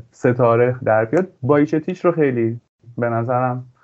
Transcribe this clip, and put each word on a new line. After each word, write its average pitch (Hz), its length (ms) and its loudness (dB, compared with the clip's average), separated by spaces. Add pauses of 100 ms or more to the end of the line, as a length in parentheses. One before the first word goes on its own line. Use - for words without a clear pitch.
(120)
ستاره 123 720 2
در 110 220 2
بیاد. 170 220 -2 (140)
بایچتیچ 151 640 0
رو 175 60 2
خیلی 120 480 -2 (380)
به 120 120 -2
نظرم 123 560 -4 (180)